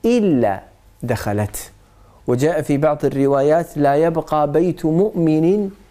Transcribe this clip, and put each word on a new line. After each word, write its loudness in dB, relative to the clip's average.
إلا 0
دخلت". -4
وجاء 0
في -2
بعض 0
الروايات: 0
"لا 2
يبقى 0
بيت 0
مؤمن 0